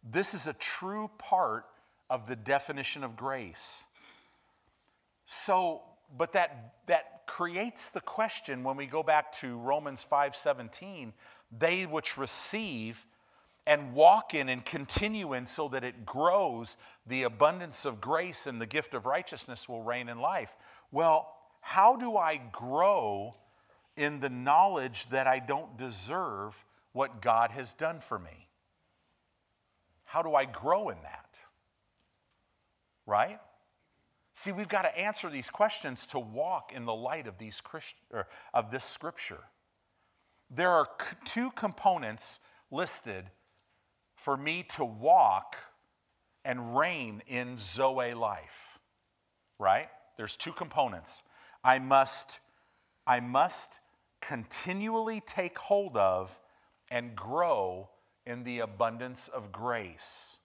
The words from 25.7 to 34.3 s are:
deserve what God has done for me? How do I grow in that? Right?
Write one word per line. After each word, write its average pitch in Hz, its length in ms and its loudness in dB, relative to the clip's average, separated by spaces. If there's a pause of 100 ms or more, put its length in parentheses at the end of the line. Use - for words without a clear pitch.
deserve 110 880 -6 (280)
what 127 280 -4
God 117 300 4
has 127 240 -8
done 160 240 -4
for - 180 -8
me? 85 300 -14 (1600)
How 160 160 0
do 160 120 -2
I 139 120 6
grow 156 440 2
in 95 140 -6
that? - 360 -16 (1700)
Right? 127 340 2 (960)